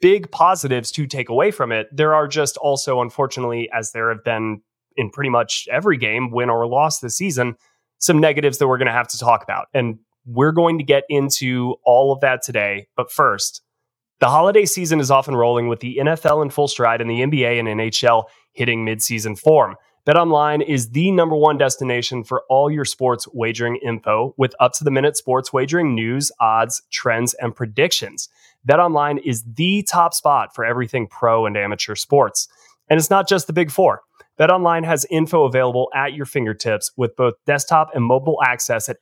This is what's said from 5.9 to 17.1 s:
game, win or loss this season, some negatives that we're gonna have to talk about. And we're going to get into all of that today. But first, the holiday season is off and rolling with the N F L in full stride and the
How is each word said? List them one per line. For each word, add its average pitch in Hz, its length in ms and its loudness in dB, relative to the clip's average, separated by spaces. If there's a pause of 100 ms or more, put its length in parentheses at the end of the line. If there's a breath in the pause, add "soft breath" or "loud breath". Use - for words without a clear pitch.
game, 117 360 -2
win 120 180 -2
or 117 160 0
loss 143 320 0
this 120 180 -8
season, 127 400 -4 (420)
some 160 200 0
negatives 147 400 0
that 139 100 2
we're 131 100 2
gonna 127 140 0
have 120 160 0
to - 100 -10
talk 117 240 2
about. - 300 -8
And 117 280 -2 (260)
we're 131 260 2
going 165 260 2
to 143 60 -4
get 139 240 2
into 127 760 -2
all 135 280 6
of 135 80 -2
that 131 220 0
today. 101 540 -4
But 120 160 -6
first, 113 500 0 (560)
the 123 100 4
holiday 190 380 4
season 165 340 0
is 135 100 0
off 135 180 4
and 135 100 -2
rolling 120 300 2
with 117 120 -4
the 127 200 -6
N 143 80 0
F 160 180 -2
L 151 160 2
in 139 80 -4
full 143 180 0
stride 117 320 0
and 117 80 -4
the 117 140 -2